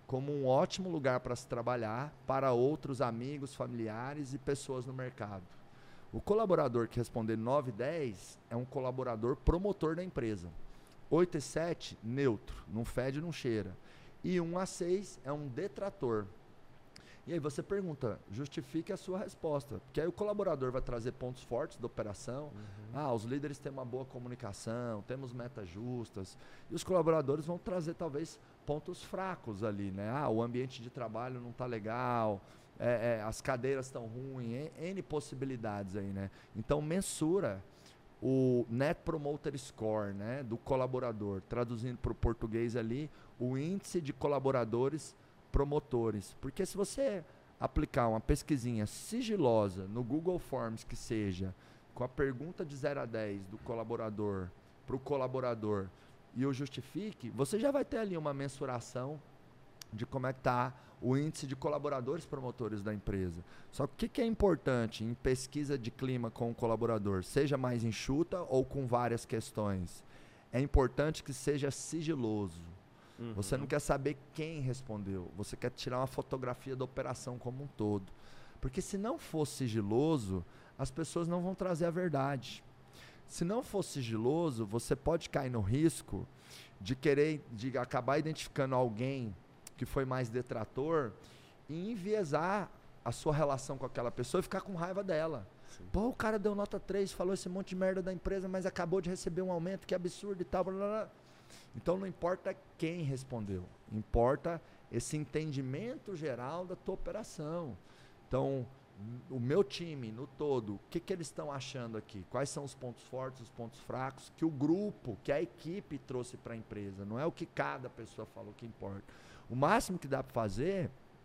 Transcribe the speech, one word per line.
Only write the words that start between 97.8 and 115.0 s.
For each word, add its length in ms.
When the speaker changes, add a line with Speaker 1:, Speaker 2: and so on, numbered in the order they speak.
Speaker 1:
da 120
empresa, 360
mas 160
acabou 360
de 100
receber 320
um 80
aumento, 340
que 100
absurdo 460
e 40
tal, 180
blá, 120
blá, 120
blá. 220
Então 240
não 80
importa 480
quem 240
respondeu, 600
importa 720
esse 260
entendimento 960
geral 500
da 120
tua 180
operação. 840
Então, 360
o 120
meu 240
time, 480
no 160
todo, 460
o 60
que 100
que 120
eles 140
estão 240
achando 480
aqui? 320
Quais 200
são 120
os 120
pontos 300
fortes, 360
os 100
pontos 300
fracos 560
que 80
o 60
grupo, 760